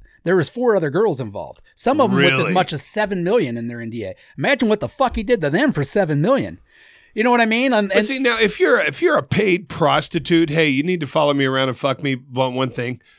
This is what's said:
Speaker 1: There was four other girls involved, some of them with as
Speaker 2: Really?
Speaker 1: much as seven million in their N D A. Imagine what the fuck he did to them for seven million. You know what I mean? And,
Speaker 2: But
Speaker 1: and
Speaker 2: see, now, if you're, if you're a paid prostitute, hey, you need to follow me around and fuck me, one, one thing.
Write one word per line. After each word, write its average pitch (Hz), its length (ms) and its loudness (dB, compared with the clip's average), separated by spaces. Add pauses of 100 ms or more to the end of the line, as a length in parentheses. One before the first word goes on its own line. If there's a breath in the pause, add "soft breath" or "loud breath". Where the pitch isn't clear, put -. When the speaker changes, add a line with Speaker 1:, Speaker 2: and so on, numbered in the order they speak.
(240 soft breath)
Speaker 1:
There 185 120 2
was 156 140 0
four 233 260 0
other 160 140 -2
girls 175 280 0
involved, 101 440 -12 (140 soft breath)
some 285 240 0
of 254 100 2
them 131 120 2
with 139 100 6
as 135 60 0
Speaker 2:
Really? 113 140 0
Speaker 1:
much 180 220 2
as 143 100 -8
seven 202 400 -4
million 175 320 0
in 117 120 -8
their 120 120 -10
N 117 100 -10
D 113 140 -8
A. 92 100 -10 (220 soft breath)
Imagine 233 320 0
what 208 120 0
the 202 80 -4
fuck 247 280 -2
he 233 60 -4
did 233 180 0
to 151 100 0
them 233 220 2
for 147 100 -2
seven 156 380 0
million. 151 400 0 (540 soft breath)
You 214 80 -2
know 247 80 2
what 240 120 4
I 226 40 2
mean? 247 280 0
And, 208 140 2
Speaker 2:
But 196 100 0
Speaker 1:
and 214 80 2
Speaker 2:
see, 262 120 -4
now, 247 220 0
if 214 180 0
you're, 294 220 4
if 151 220 -4
you're 330 160 4
a 143 40 0
paid 185 460 0
prostitute, 160 800 2
hey, 156 200 2
you 135 140 0
need 175 180 -2
to 147 60 -6
follow 147 280 2
me 139 100 2
around 131 240 0
and 123 80 -4
fuck 135 260 -2
me, 139 120 -2
one, 131 400 -4
one 131 160 -2
thing. 123 320 -8 (160 soft breath)